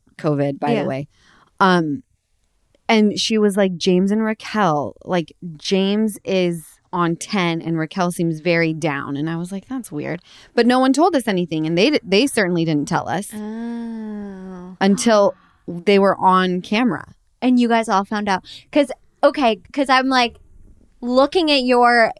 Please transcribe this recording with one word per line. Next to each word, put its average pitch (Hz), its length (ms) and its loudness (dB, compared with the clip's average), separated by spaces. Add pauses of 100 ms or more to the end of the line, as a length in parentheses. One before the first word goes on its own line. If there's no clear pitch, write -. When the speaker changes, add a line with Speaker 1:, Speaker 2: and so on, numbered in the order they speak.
(160)
Speaker 1:
covid, 143 420 -2
by 240 140 -2
Speaker 2:
Yeah. 208 100 0
Speaker 1:
the 135 60 -4
way. 135 200 -8 (520)
Um, 170 420 2 (840)
and 214 300 2
she 220 200 0
was 208 180 2
like, 190 200 0
"James 185 340 2
and 220 140 -2
Raquel, 180 800 -2
like, 175 280 -4 (240)
James 202 680 -2
is 175 400 -2 (280)
on 170 240 0
ten 170 460 -2
and 165 160 -2
Raquel 175 340 -2
seems 165 280 -2
very 165 340 0
down." 143 420 -4
And 156 140 -4
I 165 60 -6
was 175 160 -8
like, 196 160 -12
"That's 254 240 -10
weird." 147 280 -8 (340)
But 233 120 2
no 247 140 4
one 262 120 4
told 330 220 2
us 247 140 0
anything. 175 380 -2
And 170 120 0
they, 277 240 4
they 202 240 2
certainly 180 380 0
didn't 151 240 -2
tell 156 200 -4
us 165 260 -6
Speaker 2:
Oh. 214 1500 -12
Speaker 1:
until 202 540 4 (320)
they 175 320 2
were 196 200 4
on 185 420 2
camera. 208 540 -2 (280)
Speaker 2:
And 247 180 4
you 240 80 2
guys 226 200 0
all 196 160 2
found 208 240 -6
out. 190 140 -2 (300)
'Cause, 285 180 2 (320)
okay, 269 380 2 (120)
'cause 269 180 -2
I'm, 262 180 2
like, 247 280 0 (640)
looking 277 500 2
at 277 120 2
your 240 580 4